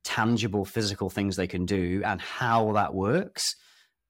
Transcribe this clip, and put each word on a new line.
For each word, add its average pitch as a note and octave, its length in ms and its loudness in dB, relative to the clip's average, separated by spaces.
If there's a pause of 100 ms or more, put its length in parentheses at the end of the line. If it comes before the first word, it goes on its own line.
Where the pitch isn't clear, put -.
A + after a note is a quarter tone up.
tangible G#2+ 640 0
physical G2+ 440 -2
things G2 260 -2
they F#2 120 0
can F2+ 180 -2
do F#2 380 0
and G#2 160 -2
how A#2 540 2
that G2 200 2
works A2 640 -2 (540)